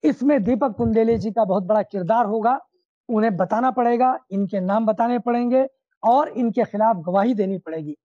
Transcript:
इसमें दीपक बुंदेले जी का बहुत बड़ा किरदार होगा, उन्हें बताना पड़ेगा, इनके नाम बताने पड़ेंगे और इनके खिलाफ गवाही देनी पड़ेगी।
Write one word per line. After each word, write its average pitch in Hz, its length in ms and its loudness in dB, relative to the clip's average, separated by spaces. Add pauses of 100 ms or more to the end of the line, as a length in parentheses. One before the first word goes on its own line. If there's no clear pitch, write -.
इसमें 277 400 2
दीपक 247 260 0
बुंदेले 226 480 0
जी 214 140 -6
का 226 120 2
बहुत 190 200 0
बड़ा 208 180 2
किरदार 208 440 0
होगा, 226 340 0 (480)
उन्हें 220 280 0
बताना 220 340 0
पड़ेगा, 247 480 0 (120)
इनके 196 300 -4
नाम 208 260 0
बताने 233 320 0
पड़ेंगे 240 500 0 (340)
और 254 260 2
इनके 233 360 -2
खिलाफ 214 320 0
गवाही 196 380 0
देनी 196 240 -2
पड़ेगी। 156 460 -10